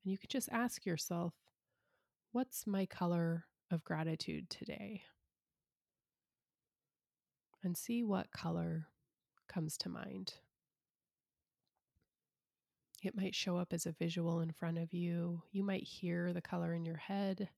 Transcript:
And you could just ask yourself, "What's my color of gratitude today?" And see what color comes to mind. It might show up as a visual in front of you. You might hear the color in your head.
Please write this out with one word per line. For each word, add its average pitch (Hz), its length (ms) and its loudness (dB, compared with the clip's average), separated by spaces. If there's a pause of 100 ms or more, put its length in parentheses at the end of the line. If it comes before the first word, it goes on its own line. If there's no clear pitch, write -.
And 190 80 2
you 196 60 0
could - 120 -12
just - 200 0
ask 240 360 0
yourself, 170 480 0 (960)
"What's - 360 -2
my 196 200 2
color 170 600 2 (240)
of 165 140 2
gratitude 160 640 0
today?" - 560 -8 (2500)
And 180 120 0
see 233 280 0
what 202 260 2
color 165 580 0 (600)
comes 156 300 -2
to - 100 -6
mind. - 460 -8 (2750)
It 190 140 -2
might 190 180 0
show 175 220 0
up 180 160 0
as 170 140 0
a 170 60 -2
visual 170 480 2
in 165 120 2
front 165 260 -2
of 165 140 -2
you. 170 580 0
You 196 120 0
might 196 220 0
hear 175 480 0
the 175 80 0
color 170 340 0
in 165 100 0
your 165 120 -2
head. 196 600 -2